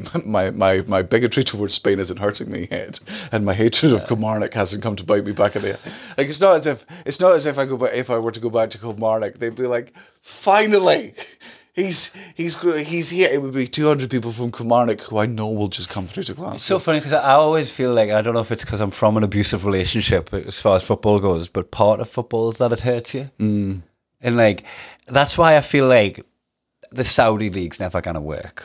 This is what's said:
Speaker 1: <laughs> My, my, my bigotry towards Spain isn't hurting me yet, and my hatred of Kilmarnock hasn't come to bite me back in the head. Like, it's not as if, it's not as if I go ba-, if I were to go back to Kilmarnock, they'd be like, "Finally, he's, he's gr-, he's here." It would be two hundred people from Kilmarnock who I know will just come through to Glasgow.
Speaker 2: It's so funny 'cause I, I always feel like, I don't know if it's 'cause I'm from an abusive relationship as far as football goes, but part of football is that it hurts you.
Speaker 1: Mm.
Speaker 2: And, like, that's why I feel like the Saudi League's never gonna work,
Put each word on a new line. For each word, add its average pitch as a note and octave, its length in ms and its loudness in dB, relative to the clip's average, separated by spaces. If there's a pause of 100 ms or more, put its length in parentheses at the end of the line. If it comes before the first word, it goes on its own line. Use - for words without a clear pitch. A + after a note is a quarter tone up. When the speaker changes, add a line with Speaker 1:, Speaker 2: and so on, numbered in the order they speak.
(140)
Speaker 1:
<laughs> E3 120 -6
My, F#2+ 260 0
my, F#2+ 340 2
my F#2+ 160 0
bigotry A#2+ 420 0
towards G#2 300 -2
Spain - 240 0
isn't F2+ 220 -6
hurting G#2 320 -4
me F#2+ 180 -8
yet, - 300 -8 (320)
and A2 140 0
my F#2+ 80 0
hatred A2+ 400 4
of G#2+ 120 0
Kilmarnock G#2+ 480 -2
hasn't G2+ 300 -2
come G#2+ 140 -4
to F#2+ 60 -12
bite G#2 220 2
me G2+ 60 -4
back G#2 240 0
in G#2 80 -4
the G2 60 -4
head. - 100 -8 (380)
Like, C#3 100 0
it's D3+ 140 -4
not F#3+ 160 8
as C3+ 100 -2
if, C3+ 180 -4 (200)
it's - 140 -4
not F#3 140 6
as D#3 140 4
if C#3 100 -2
I C3+ 80 0
go C3 120 -4
ba-, A2+ 200 0
if B2 140 -4
I A#2 80 2
were A2+ 140 -2
to A2 60 -14
go A2+ 100 -4
back A2+ 220 0
to - 60 -6
Kilmarnock, A2 580 -4
they'd A#2 200 -6
be B2+ 100 -4
like, B2 280 -4 (280)
"Finally, G3+ 920 2 (600)
he's, F3+ 380 0 (240)
he's E3 200 -4
gr-, E3+ 220 0
he's D3+ 320 -4
here." F3 220 2
It C#3+ 100 0
would C3+ 120 -8
be C3 120 -2
two D3+ 220 0
hundred C3+ 240 0
people A#2 200 -2
from A#2+ 200 -6
Kilmarnock A#2 500 0
who A2 160 -6
I G#2 80 2
know A2 240 -4
will G#2 200 -2
just - 200 -8
come G2 160 -8
through - 180 -10
to F#2 100 -8
Glasgow. E3 220 -10
Speaker 2:
It's G#2 80 -8
so F#3+ 140 2
funny D#3 240 0
'cause C#3+ 120 -2
I, - 100 2
I C3+ 100 6
always D3+ 380 4
feel B2+ 220 -2
like, A2 180 4
I G#2+ 100 4
don't A#2 120 0
know A#2 80 0
if A2 100 -8
it's A2 140 -4
'cause G#2 160 -4
I'm G2+ 100 0
from A2 260 2
an G#2+ 60 2
abusive G2+ 420 0
relationship F#2+ 680 0
as - 260 -8
far G2 160 4
as F#2 80 2
football G#2 360 2
goes, F2+ 280 0
but - 240 -6
part G#2+ 300 2
of A#2 80 -8
football A#2 420 -4
is A2 60 -10
that A#2+ 160 0
it A2+ 80 -2
hurts A#2+ 340 -4
you. C3+ 240 -10
Speaker 1:
Mm. G2+ 420 -2 (400)
Speaker 2:
And, A#2+ 160 -2
like, G#2+ 260 2 (440)
that's C#3 300 0
why D#3+ 200 6
I C#3+ 40 4
feel C#3 260 2
like A2 380 4 (640)
the B2 120 -4
Saudi A2 460 2
League's F2+ 300 -6
never F2+ 200 -4
gonna E2 220 -6
work, - 440 -10